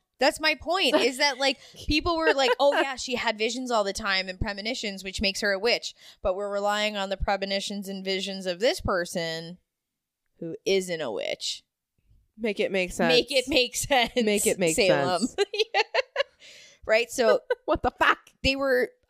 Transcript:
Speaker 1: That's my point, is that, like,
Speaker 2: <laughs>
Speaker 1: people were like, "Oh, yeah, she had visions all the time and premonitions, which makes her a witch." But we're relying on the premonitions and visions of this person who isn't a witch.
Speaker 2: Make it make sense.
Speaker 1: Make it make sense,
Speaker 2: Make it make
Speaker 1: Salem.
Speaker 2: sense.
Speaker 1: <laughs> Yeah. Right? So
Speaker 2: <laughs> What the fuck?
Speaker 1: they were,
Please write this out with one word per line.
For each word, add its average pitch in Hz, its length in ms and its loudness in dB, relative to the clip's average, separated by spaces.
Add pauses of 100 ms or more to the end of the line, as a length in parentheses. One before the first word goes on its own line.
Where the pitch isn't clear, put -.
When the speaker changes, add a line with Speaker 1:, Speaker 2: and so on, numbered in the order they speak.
(180)
Speaker 1:
That's 285 220 2
my 311 140 2
point, 311 420 2
is 254 220 2
that, 277 200 0
like, 277 200 0 (160)
Speaker 2:
<laughs> - 140 -18
Speaker 1:
people 330 280 0
were 320 180 4
like, 381 160 4 (100)
"Oh, 285 140 6
yeah, 269 220 0
she 247 200 -6
had 226 220 -2
visions 240 320 -2
all 220 140 2
the 285 80 -2
time 190 360 0
and 185 120 -8
premonitions, 202 600 -6
which 190 200 -8
makes 196 180 0
her 208 120 0
a 190 60 -2
witch." 208 360 0 (280)
But 190 140 -2
we're 202 160 -6
relying 208 440 -2
on 196 120 -4
the 196 100 -4
premonitions 196 720 -4
and 190 160 -8
visions 190 420 -4
of 175 140 -4
this 285 220 2
person 170 760 -4 (840)
who 165 160 -10 (100)
isn't 185 340 0
a 131 100 -4
witch. - 540 -6 (760)
Speaker 2:
Make 214 220 -2
it 180 100 0
make 180 220 -2
sense. 190 200 2
Speaker 1:
Make 240 200 4
it 254 160 0
make 262 280 2
sense, 240 380 0
Speaker 2:
Make 214 320 2
it 175 120 2
make 170 180 2
Speaker 1:
Salem. 175 440 2
Speaker 2:
sense. - 200 -4
Speaker 1:
<laughs> 403 140 -2 (200)
Yeah. 415 80 4 (1040)
Right? 226 240 2
So 220 300 4 (120)
Speaker 2:
<laughs> - 120 -6
What 302 180 0
the 247 80 2
fuck? - 280 2 (260)
Speaker 1:
they 269 100 4
were, 277 360 2 (200)